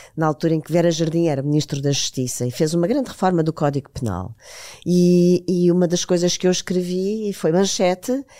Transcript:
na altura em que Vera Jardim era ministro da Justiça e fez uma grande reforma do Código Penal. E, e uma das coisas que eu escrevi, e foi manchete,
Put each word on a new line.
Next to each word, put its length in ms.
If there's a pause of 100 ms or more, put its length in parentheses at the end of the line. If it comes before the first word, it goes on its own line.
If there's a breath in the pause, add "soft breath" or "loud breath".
(160 loud breath)
na 80
altura 300
em 60
que 100
Vera 180
Jardim 380
era 160
ministro 400
da 80
Justiça 560
e 60
fez 220
uma 120
grande 220
reforma 340
do 100
Código 380
Penal. 420 (540 loud breath)
E, 600
e 240
uma 160
das 160
coisas 320
que 100
eu 60
escrevi, 760
e 40
foi 180
manchete, 760 (140 loud breath)